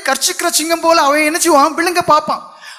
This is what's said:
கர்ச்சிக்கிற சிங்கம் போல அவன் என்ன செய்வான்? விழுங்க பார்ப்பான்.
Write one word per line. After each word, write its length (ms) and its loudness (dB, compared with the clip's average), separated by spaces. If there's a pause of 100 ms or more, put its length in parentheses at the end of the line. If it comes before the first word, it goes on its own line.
கர்ச்சிக்கிற 480 -4
சிங்கம் 300 -2
போல 220 2
அவன் 260 2
என்ன 100 -2
செய்வான்? 380 2
விழுங்க 260 -2
பார்ப்பான். 400 0 (360)